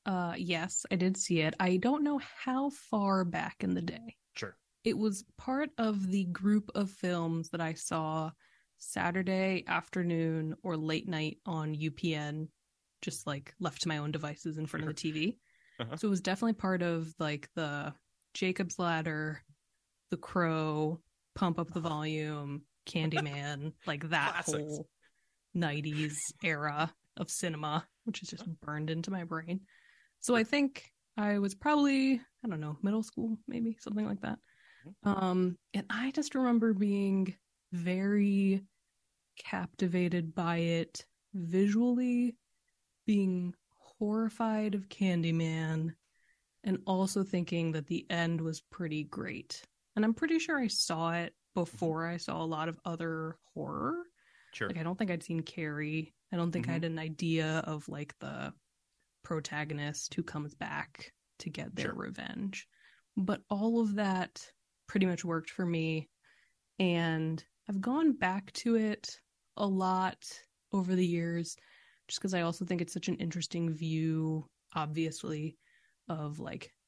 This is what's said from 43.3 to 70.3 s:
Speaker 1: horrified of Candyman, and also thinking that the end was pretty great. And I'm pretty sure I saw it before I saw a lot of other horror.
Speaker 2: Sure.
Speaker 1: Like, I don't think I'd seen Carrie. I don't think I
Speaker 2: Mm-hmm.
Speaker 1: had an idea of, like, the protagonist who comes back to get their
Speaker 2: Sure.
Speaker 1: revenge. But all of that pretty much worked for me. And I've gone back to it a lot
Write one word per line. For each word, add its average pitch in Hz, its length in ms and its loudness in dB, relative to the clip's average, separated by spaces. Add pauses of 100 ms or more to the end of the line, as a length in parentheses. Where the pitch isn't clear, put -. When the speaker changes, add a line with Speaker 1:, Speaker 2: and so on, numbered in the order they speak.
Speaker 1:
horrified 214 1040 0
of 196 120 -4
Candyman, 165 1080 2 (720)
and 190 220 0
also 190 380 2
thinking 170 500 0
that 156 140 -2
the - 220 -2
end 170 300 2
was 160 220 -4
pretty 151 420 -6
great. - 580 -8 (340)
And 214 100 4
I'm 226 80 6
pretty 320 260 2
sure 320 200 -2
I 247 80 2
saw 165 460 0
it 170 200 -2 (220)
before 165 500 0
I 170 120 -2
saw 165 240 -4
a 160 40 -2
lot 160 240 -2
of 165 160 -6
other 165 520 -4 (160)
horror. 156 500 -4 (500)
Speaker 2:
Sure. 104 160 -2
Speaker 1:
Like, - 80 -4
I 160 60 -4
don't 175 140 -4
think 202 140 -2
I'd 165 120 -4
seen 165 180 -4
Carrie. 156 720 -6 (180)
I 185 60 -2
don't 170 140 0
think 170 160 -2
I - 20 -2
Speaker 2:
Mm-hmm. 170 40 0
Speaker 1:
had 165 120 0
an 160 140 -4
idea 160 600 0
of, 156 300 -6
like, 147 300 -10
the 139 340 -8 (680)
protagonist 151 920 -4
who 175 100 -2
comes 147 320 -8
back - 560 -8 (280)
to - 100 -8
get - 260 -10
their - 120 -4
Speaker 2:
Sure. - 80 -4
Speaker 1:
revenge. - 720 -8 (480)
But 196 340 0
all 226 300 2
of 214 160 2
that 190 560 -2 (360)
pretty 196 180 4
much 180 200 0
worked 165 240 -2
for - 160 -2
me. 160 440 0 (720)
And 160 640 2 (240)
I've 196 140 -2
gone 285 320 4
back 185 400 0
to 233 220 2
it 214 440 0 (380)
a 202 100 2
lot 185 500 2 (540)